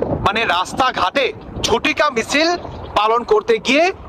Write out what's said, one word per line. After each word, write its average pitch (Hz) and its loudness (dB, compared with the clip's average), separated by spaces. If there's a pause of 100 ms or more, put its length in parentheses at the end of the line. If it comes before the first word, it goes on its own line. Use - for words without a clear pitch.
(260)
মানে 220 0
রাস্তাঘাটে 185 0 (300)
ঝটিকা 294 2
মিছিল 269 0 (480)
পালন 220 2
করতে 214 2
গিয়ে 311 2 (160)